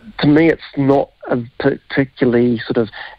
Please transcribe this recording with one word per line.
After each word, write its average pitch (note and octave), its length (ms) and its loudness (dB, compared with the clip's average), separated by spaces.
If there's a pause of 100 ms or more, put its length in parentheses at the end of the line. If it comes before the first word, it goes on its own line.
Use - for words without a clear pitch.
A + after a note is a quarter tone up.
(220)
to D3 60 2
me, D#3 220 4
it's - 140 -2 (120)
not C#3 360 0 (180)
a C3 80 -2 (220)
particularly B2 1080 0
sort - 120 -6
of A2 120 0 (300)